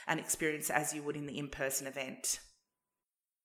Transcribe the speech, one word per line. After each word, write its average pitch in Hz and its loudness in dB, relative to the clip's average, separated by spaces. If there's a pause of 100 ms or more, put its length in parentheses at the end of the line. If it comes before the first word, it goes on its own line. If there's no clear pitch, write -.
and 160 4
experience 151 2
it 160 0
as 151 4
you 151 -4
would 147 0
in 147 -4
the 139 -4
in-person 139 0
event. 131 -2 (1040)